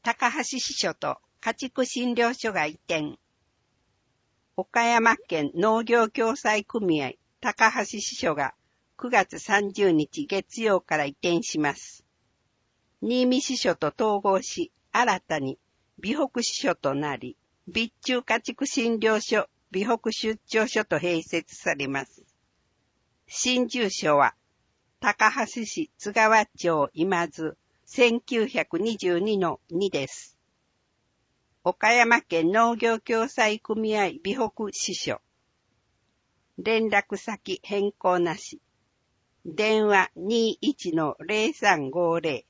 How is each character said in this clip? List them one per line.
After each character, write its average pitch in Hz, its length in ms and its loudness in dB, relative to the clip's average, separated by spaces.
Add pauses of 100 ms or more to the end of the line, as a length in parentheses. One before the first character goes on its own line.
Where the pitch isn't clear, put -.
高 233 280 0
梁 277 140 -4
支 254 160 -8 (140)
所 170 200 -2
と 143 240 -6 (220)
家 226 140 -2
畜 254 320 -4
診 240 280 -4
療 233 200 2
所 226 180 -6
が 160 140 0
移 156 60 -6
転。 156 460 -4 (1400)
岡 233 260 0
山 226 340 4
県 156 380 -4
農 220 300 2
業 233 240 4
共 226 280 -2
済 214 280 -2
組 175 380 0
合 127 100 -4 (280)
高 226 300 2
梁 220 140 -2
支 202 160 -10
所 - 340 -2
が 151 200 -4 (420)
九 247 140 -8
月 190 280 2
三 202 340 0
十 196 180 4
日 151 360 0
月 196 360 -6
曜 202 180 2
か - 160 -4
ら 147 100 0
移 143 40 -6
転 170 320 -2
し - 160 -6
ま 147 160 0
す。 - 300 -20 (1000)
新 247 260 2
見 254 120 2
支 262 160 -4
所 175 180 0
と 151 240 -4
統 214 220 0
合 196 220 2
し、 - 300 -8 (200)
新 208 280 2
た 156 180 -4
に 135 200 -6 (400)
美 214 160 -4
北 269 280 -2
支 - 120 -4
所 180 200 -2
と 139 200 -2
な 143 220 -4
り、 123 200 -12 (340)
備 226 200 -2 (100)
中 254 220 -2
家 233 180 0
畜 - 260 -6
診 226 320 0
療 214 220 2
所、 - 280 -2 (220)
美 190 140 -2
北 226 260 -2
出 220 360 -4
張 220 200 0
所 214 200 -2
と 165 100 0
併 165 260 0
設 - 320 -6
さ - 200 -4
れ 139 140 -6
ま 139 180 -6
す。 - 180 -20 (1000)
新 247 420 0
住 233 220 -2
所 151 260 2
は、 135 180 4 (640)
高 214 300 2
梁 226 360 -4
市 165 320 -6
津 208 140 -8
川 220 340 6
町 156 480 0
今 170 340 0
津 160 300 -8 (260)
千 240 380 2
九 226 260 0
百 165 300 -2
二 220 180 -2
十 175 220 0
二 208 180 0
の 170 320 0
二 185 220 -2
で 139 180 -2
す。 - 300 -18 (1200)
岡 214 300 2
山 233 300 4
県 165 280 0
農 233 260 4
業 226 220 0
共 226 300 -2
済 220 320 0
組 214 380 -2
合 185 140 0 (100)
美 202 120 -4
北 220 380 -4
支 - 220 -6
所。 - 260 -6 (1400)
連 226 280 0
絡 202 340 -2
先 190 440 -8
変 202 300 -4
更 180 260 0
な 170 200 0
し。 - 240 -18 (840)
電 214 420 2
話 196 300 4
二 220 440 0
一 302 320 -4
の 311 280 0
零 214 320 0
三 160 380 2
五 170 280 0
零。 143 320 -4